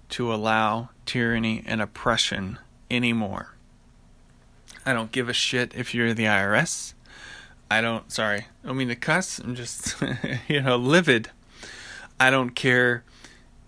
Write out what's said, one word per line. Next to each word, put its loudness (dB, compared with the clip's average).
to -4
allow 0
tyranny 0
and -2
oppression -2
anymore. -2
I 0
don't -2
give -2
a -2
shit 0
if -6
you're 2
the 2
I 4
R 2
S. 0
I 4
don't, -2
sorry, -2
I -12
don't -4
mean -2
to -4
cuss. -2
I'm -8
just, -8
<laughs> -6
you 0
know, 2
livid. 4
I 8
don't 2
care 4